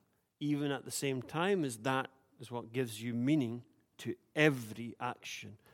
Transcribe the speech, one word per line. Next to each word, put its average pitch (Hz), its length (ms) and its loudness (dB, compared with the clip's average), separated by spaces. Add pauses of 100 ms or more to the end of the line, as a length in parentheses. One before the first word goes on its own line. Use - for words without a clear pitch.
(400)
even 147 320 2
at 135 120 -2
the - 80 -12
same 135 300 0
time 175 420 2
as 123 140 -2
that 131 320 0 (300)
is 123 100 -14
what 113 240 -8
gives 117 280 -2
you 120 120 -4
meaning 120 480 2 (380)
to 117 160 -6 (200)
every 120 640 2
action 110 580 -8 (160)